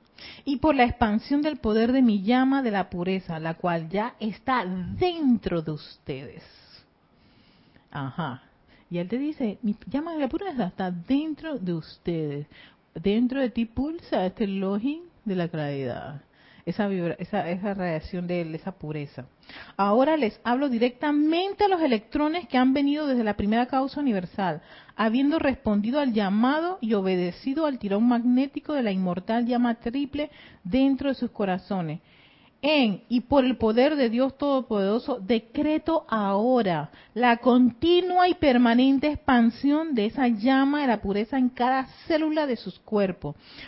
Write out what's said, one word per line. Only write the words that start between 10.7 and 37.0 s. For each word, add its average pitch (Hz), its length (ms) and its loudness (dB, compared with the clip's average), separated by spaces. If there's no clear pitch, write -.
dentro 285 720 -4
de 180 140 -4
ustedes, 156 760 -6
dentro 233 440 0
de 254 120 -2
ti 233 140 -2
pulsa 294 600 -4
este 190 200 -4
Elohim 202 560 -4
de 190 100 -2
la 170 120 -2
claridad". 143 760 -6
Esa 202 220 -2
vibra-, 175 320 -2
esa, 180 300 -4
esa 190 240 -4
radiación 180 540 -6
de 175 140 -2
él, 160 140 -8
esa 180 160 -10
pureza. 147 540 -10
"Ahora 247 400 4
les 220 260 -2
hablo 262 260 0
directamente 302 960 0
a - 20 6
los 370 140 2
electrones 302 640 0
que 254 100 -2
han 262 160 4
venido 285 320 2
desde 247 180 0
la 208 120 0
primera 220 320 0
causa 269 320 -2
universal, 190 600 -2
habiendo 269 420 2
respondido 240 600 0
al 262 140 0
llamado 247 680 0
y 226 140 0
obedecido 190 720 -2
al 262 100 -2
tirón 202 300 0
magnético 247 680 0
de 269 100 -2
la 208 80 -2
inmortal 190 540 -2
llama 240 300 0
triple 285 560 -6
dentro 269 460 2
de 254 60 -2
sus 233 140 -4
corazones. 185 720 -4
En 262 460 2
y 240 140 0
por 269 240 4
el 254 100 0
poder 247 400 2
de 254 140 2
Dios 254 280 0
Todopoderoso, 240 840 0
decreto 302 880 -2
ahora 202 800 0